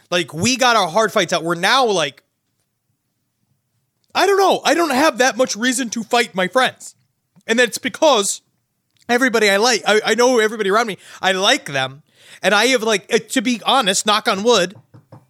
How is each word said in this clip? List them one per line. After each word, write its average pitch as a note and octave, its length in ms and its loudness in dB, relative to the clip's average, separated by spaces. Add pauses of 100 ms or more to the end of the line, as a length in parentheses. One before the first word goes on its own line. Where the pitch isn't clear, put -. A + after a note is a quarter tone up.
(120)
Like, F3 240 -4
we A3+ 200 0
got A#3+ 200 2
our F#3+ 140 2
hard G#3 220 0
fights F#3 220 -2
out. D#3+ 100 -2
We're E3+ 120 -2
now, A3+ 320 0
like, D#3+ 340 -4 (1900)
I D#4+ 100 2
don't G4 140 2
know. E4+ 260 2
I B3+ 80 4
don't E4 160 0
have C4+ 300 0
that B3 180 0
much B3+ 180 -2
reason A#3+ 360 -4
to A3+ 120 -8
fight A#3+ 320 -2
my F3+ 120 -2
friends. - 480 -4 (520)
And A3+ 120 0
that's A#3+ 180 0
because B3 640 0 (680)
everybody A#3 420 2
I G3 80 2
like, A3 300 0
I, G#3 180 2
I G#3+ 100 0
know B3 240 2
everybody G#3+ 300 -2
around A3+ 180 0
me, F3+ 100 -8 (240)
I F#3 120 0
like G#3 320 0
them. C3+ 380 -6 (380)
And F#3+ 140 0
I A3 120 2
have, B3 160 0
like, A3 300 -2
uh, - 60 2 (100)
to B3+ 120 -2
be A3+ 240 -4
honest, G#3 400 0
knock G#3+ 220 0
on G3+ 160 -2
wood, G3 320 0 (540)